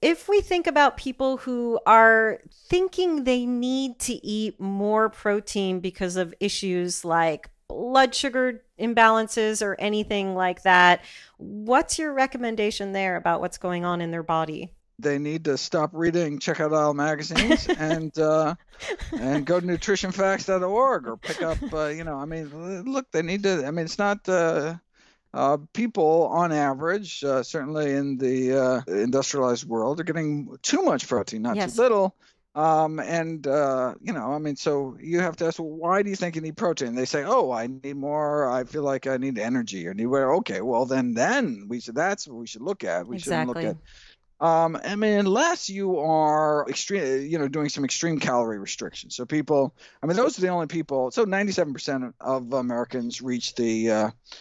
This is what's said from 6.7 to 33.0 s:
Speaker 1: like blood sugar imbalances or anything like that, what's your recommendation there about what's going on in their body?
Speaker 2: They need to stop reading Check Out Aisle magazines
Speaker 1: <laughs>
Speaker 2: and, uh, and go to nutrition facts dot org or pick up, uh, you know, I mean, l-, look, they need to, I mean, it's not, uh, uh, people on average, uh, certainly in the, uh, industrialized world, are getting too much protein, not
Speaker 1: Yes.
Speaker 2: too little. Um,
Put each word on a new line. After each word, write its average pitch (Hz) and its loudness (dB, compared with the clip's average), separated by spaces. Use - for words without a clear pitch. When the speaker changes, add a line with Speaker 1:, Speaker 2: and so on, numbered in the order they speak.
Speaker 1:
like 165 0
blood 254 2
sugar 254 -2
imbalances 220 4
or 202 -2
anything 208 -2
like 185 0
that, 180 8
what's 226 0
your 311 -2
recommendation 226 -2
there 190 0
about 170 0
what's 175 -6
going 175 -4
on 175 0
in 170 -4
their 165 -4
body? 160 -4
Speaker 2:
They 143 0
need 151 -4
to 143 0
stop 156 -2
reading 160 0
Check 165 -2
Out 151 0
Aisle 151 2
magazines 156 0
Speaker 1:
<laughs> 349 0
Speaker 2:
and, 160 -4
uh, 156 2
and 139 -2
go 175 2
to 175 -4
nutrition 180 -2
facts 190 0
dot 185 0
org 202 2
or 113 -8
pick - -6
up, 165 -2
uh, 156 -2
you 156 -8
know, 156 -6
I 139 -8
mean, 160 -8
l-, 175 -10
look, 277 -6
they 160 0
need 190 -4
to, 180 0
I 143 -4
mean, 165 -2
it's 165 -8
not, 202 0
uh, 165 2
uh, 135 2
people 165 4
on 165 2
average, 151 -2
uh, 131 2
certainly 147 -4
in 139 -2
the, 131 0
uh, 127 2
industrialized 123 0
world, 113 -2
are 160 -4
getting 151 -4
too 339 0
much 180 0
protein, 110 -2
not 156 -2
Speaker 1:
Yes. 190 -4
Speaker 2:
too 226 2
little. 208 4
Um, 156 2